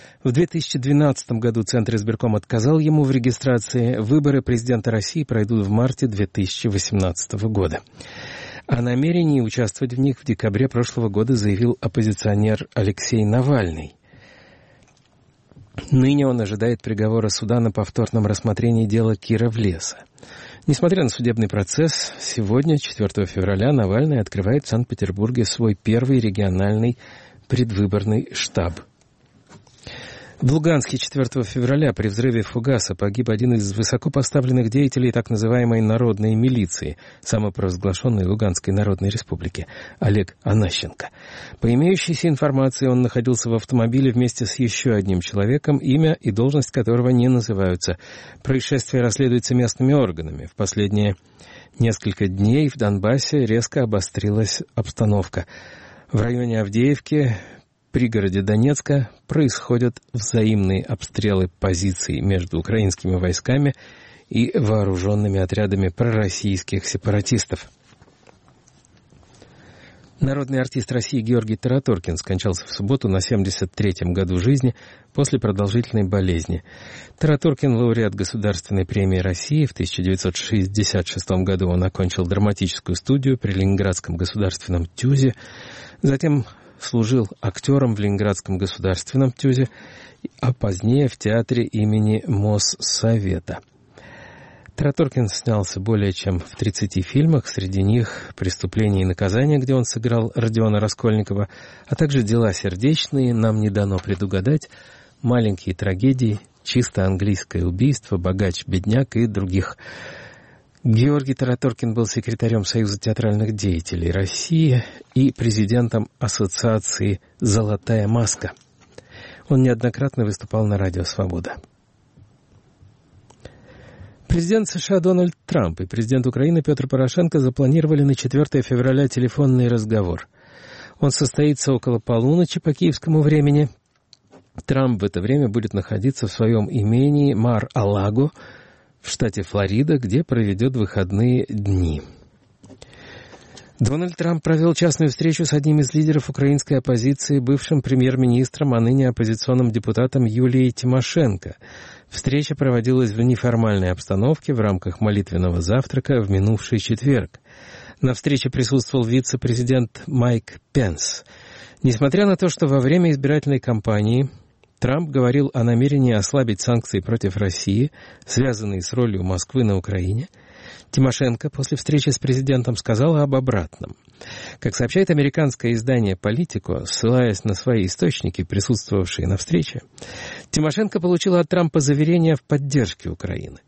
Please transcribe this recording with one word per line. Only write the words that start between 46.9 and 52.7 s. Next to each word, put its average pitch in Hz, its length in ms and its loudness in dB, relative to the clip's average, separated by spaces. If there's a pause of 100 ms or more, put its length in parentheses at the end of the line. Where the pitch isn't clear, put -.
не 123 180 4
называются. 98 720 0 (420)
Происшествие 131 600 -2
расследуется 123 500 0
местными 123 400 2
органами. 82 540 -2
В - 80 -20
последние 104 600 0 (600)
несколько 110 500 0
дней 107 400 2
в 131 100 -6